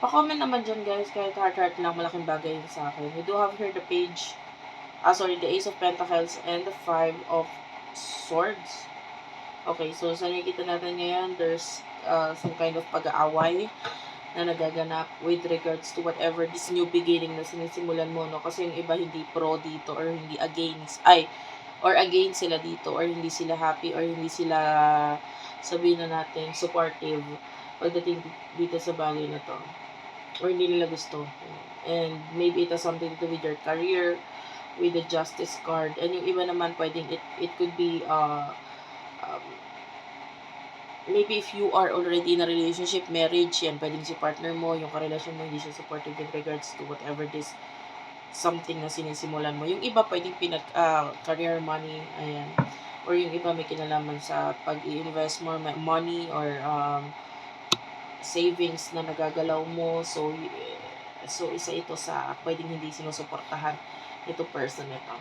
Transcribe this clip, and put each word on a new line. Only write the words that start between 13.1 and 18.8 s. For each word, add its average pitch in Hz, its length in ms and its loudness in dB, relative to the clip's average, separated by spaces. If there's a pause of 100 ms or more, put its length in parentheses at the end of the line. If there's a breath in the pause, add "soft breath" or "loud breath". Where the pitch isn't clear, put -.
na 170 160 0
nagaganap 160 720 0
with 170 320 2
regards 165 400 0
to - 80 -6
whatever 165 480 2
this 170 240 -4
new 175 160 4
beginning 170 480 4
na 160 80 -4
sinisimulan 165 720 -2
mo, 160 160 -2
no? 156 80 -4
Kasi 175 320 -2
yung 165 80 -4
iba 165 160 2